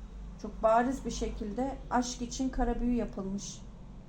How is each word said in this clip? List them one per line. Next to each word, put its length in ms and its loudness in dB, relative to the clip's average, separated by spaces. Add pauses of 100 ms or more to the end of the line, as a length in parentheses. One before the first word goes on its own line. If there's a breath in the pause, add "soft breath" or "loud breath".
(420)
Çok 220 -6
bariz 420 6
bir 60 -2
şekilde 680 -2 (120)
aşk 320 2
için 280 -2
kara 320 2
büyü 140 4
yapılmış. 680 -4 (480)